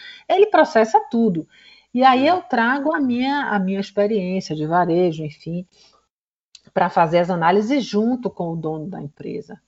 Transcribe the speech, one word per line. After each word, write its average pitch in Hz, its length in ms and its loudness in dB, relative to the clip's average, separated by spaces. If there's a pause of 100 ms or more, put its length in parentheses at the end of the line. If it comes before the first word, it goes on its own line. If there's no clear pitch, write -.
(280)
ele 381 200 4
processa 233 520 4 (100)
tudo. 220 380 0 (460)
E 247 100 2
aí 262 220 4
eu 359 160 2
trago 269 520 -2
a 311 60 -2
minha, 262 460 -2
a 208 120 -2
minha 190 220 -2
experiência 190 720 -2
de 151 120 -4
varejo, 170 580 0
enfim, 165 420 -10 (1040)
pra 180 160 0
fazer 170 300 2
as 175 100 0
análises 202 560 0
junto 226 460 -2
com 170 220 -8
o 170 40 -6
dono 156 320 -6
da 180 140 -12
empresa, 165 640 -12